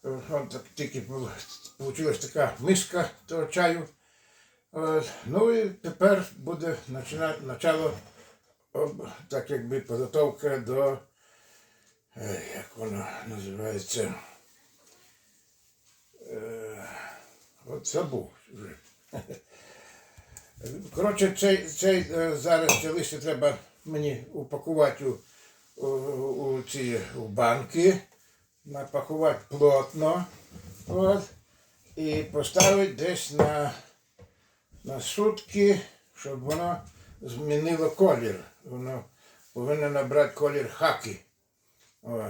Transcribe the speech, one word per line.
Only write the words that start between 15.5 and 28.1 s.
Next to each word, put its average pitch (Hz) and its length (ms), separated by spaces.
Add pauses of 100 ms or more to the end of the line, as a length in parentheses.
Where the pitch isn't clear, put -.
е, 110 560 (760)
от 143 220
забув 147 440 (220)
вже. 95 220 (380)
<laughs> - 1800
Коротше, 190 420
цей, 196 200 (100)
цей, 185 440
е, 165 240
зараз 160 460
це 156 80
листя 160 280
треба 143 380 (300)
мені 147 380 (100)
упакувати 147 720
у, 127 120 (680)
у, - 20
у 135 720
ці, 123 380 (180)
у - 20
банки, 120 760 (680)